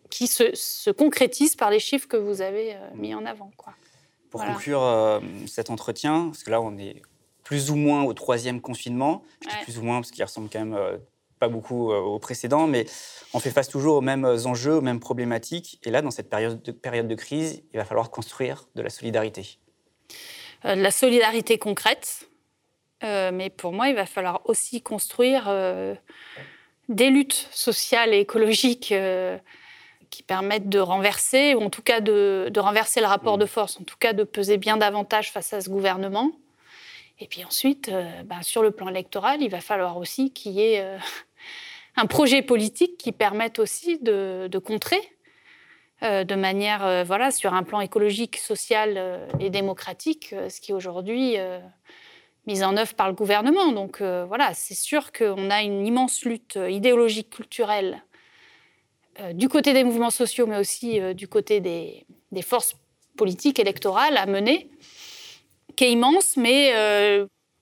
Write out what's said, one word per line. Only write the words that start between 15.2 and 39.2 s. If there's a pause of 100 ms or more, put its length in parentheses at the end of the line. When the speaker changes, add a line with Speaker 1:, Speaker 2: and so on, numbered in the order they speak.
Speaker 2:
Et
là,
dans
cette
période
de,
période
de
crise, (100)
il
va
falloir
construire
de
la
solidarité. (1080)
Speaker 1:
Euh,
de
la
solidarité
concrète. (760)
Euh,
mais
pour
moi,
il
va
falloir
aussi
construire,
euh, (920)
des
luttes
sociales
et
écologiques,
euh, (720)
qui
permettent
de
renverser,
ou
en
tout
cas
de,
de
renverser
le
rapport
Speaker 2:
Mm.
Speaker 1:
de
force,
en
tout
cas
de
peser
bien
davantage
face
à
ce
gouvernement. (880)
Et
puis
ensuite,
euh,
ben,
sur
le
plan
électoral,